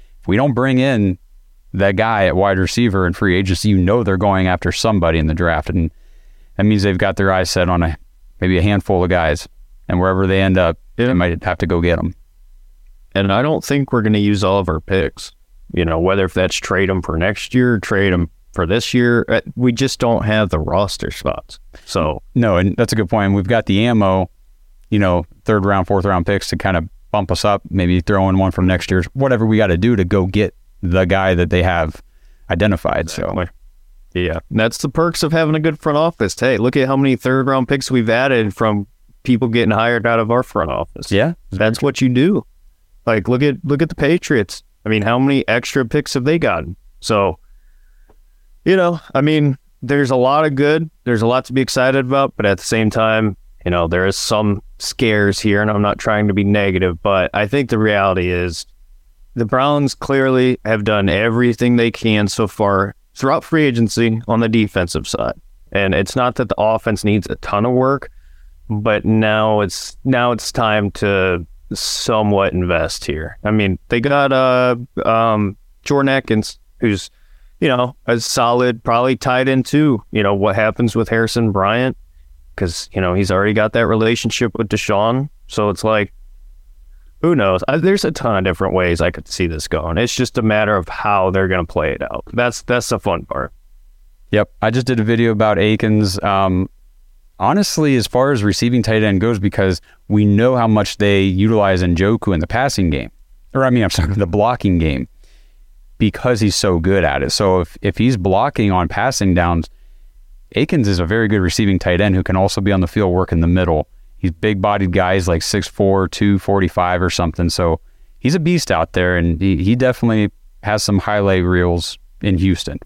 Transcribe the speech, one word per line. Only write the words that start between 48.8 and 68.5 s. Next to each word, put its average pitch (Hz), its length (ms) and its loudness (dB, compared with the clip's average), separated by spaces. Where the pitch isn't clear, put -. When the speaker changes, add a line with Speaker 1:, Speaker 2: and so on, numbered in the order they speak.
Speaker 2:
I 135 60 0
mean, 147 380 2
there's 135 280 0
a 131 60 2
lot 135 280 2
of 147 100 -2
good, 151 360 0
there's 117 180 0
a 113 40 2
lot 127 200 0
to - 60 -12
be 131 80 0
excited 131 460 0
about, 139 300 0
but 104 100 -2
at 98 120 2
the - 60 -16
same 113 260 0
time, 110 460 0
you 92 60 -2
know, 87 180 0
there 92 180 0
is 98 100 -2
some 104 460 -2
scares 104 640 0
here, 101 220 2
and 107 80 0
I'm 104 120 0
not 104 160 0
trying 107 300 0
to 101 60 -2
be 101 100 0
negative, 95 580 0
but 95 320 0
I 104 120 0
think 131 240 -2
the 113 80 0
reality 98 520 0
is 87 360 -4
the 117 100 -2
Browns 139 500 0
clearly 131 720 0
have 107 200 -2
done 104 240 0
everything 120 680 2
they 117 140 2
can 107 380 0
so 110 180 -2
far 98 480 0
throughout 135 300 -2
free 156 200 2
agency 117 640 0
on 113 120 0
the 113 80 0
defensive 101 580 0
side. - 280 -6
And 98 220 0
it's 98 220 -2
not 123 200 0
that 117 120 -2
the - 100 -4
offense 110 460 0
needs 104 240 0
a - 80 -6
ton 101 300 -4
of 127 60 0
work, 131 380 0